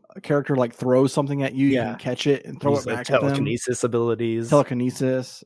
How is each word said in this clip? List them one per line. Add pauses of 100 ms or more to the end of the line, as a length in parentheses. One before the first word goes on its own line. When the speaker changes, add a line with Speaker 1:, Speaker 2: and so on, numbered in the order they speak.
(220)
Speaker 1:
character,
like,
throws
something
at
you,
you
Speaker 2:
Yeah.
Speaker 1:
can
catch
it
and
throw
Speaker 2:
Use,
Speaker 1:
it
Speaker 2:
like,
Speaker 1:
back
at
them.
Speaker 2:
telekinesis
abilities.
Speaker 1:
Telekinesis,